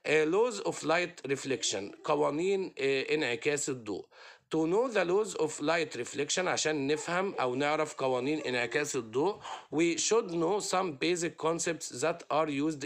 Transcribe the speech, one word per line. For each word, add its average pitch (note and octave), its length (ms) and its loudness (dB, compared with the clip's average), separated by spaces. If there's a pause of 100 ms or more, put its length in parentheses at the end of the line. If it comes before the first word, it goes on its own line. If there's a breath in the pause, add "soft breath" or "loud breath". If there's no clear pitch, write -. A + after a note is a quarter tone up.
آه، D#3 200 4
laws G#3+ 280 2
of E3+ 220 -4
light E3 560 -2
reflection، A#2 720 -2
قوانين، D#3 760 0
آه، C3+ 220 2 (120)
انعكاس C#3+ 560 0
الضوء. A2 360 -6 (500 loud breath)
To - 20 2
know G3 360 2
the G3 120 2
laws F#3+ 360 2
of D3+ 100 2 (100)
light D#3 420 0
reflection، - 360 -2
عشان D#3 480 0
نفهم E3+ 460 0
أو B2+ 220 0
نعرف D3+ 380 0
قوانين C3+ 460 0
انعكاس B2+ 560 0
الضوء، C3 440 0 (360 loud breath)
we E3 220 2
should A3 320 2
know E3+ 320 0
some F#3 300 0 (120)
basic E3+ 280 0 (160)
concepts E3 540 -2
that E3 180 0 (140)
are D#3 160 4
used D3 360 0